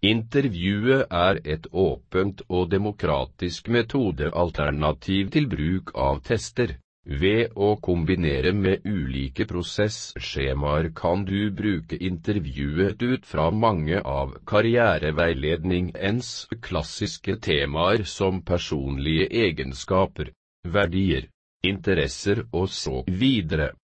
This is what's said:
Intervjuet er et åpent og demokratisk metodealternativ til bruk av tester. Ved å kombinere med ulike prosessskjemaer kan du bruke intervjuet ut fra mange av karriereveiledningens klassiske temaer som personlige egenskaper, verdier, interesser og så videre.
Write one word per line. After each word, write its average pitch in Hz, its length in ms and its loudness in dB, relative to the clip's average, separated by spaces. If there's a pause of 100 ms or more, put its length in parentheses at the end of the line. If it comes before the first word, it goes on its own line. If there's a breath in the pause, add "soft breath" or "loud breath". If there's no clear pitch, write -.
Intervjuet 113 1040 2
er 90 340 2
et 78 280 -4
åpent 92 760 0
og 90 240 0
demokratisk 87 1000 -2
metodealternativ 85 1600 0
til 151 160 2
bruk 87 460 -2
av 67 260 0
tester. - 560 -2 (300)
Ved 101 460 2
å 101 240 2
kombinere 85 760 0
med 98 320 2
ulike 69 640 -2
prosessskjemaer 78 1500 -2
kan 90 320 0
du 101 260 0
bruke 95 460 -2
intervjuet 87 1040 -2
ut 123 220 -2
fra 78 260 0
mange 95 500 2
av 69 440 -4
karriereveiledningens 87 2000 0 (120)
klassiske 90 760 -4
temaer 82 680 0
som 95 380 -2
personlige 76 840 0 (120)
egenskaper, 76 920 -2 (320)
verdier, 87 640 0 (360)
interesser 98 840 0
og 92 200 0
så 65 400 -6
videre. 90 640 0 (120)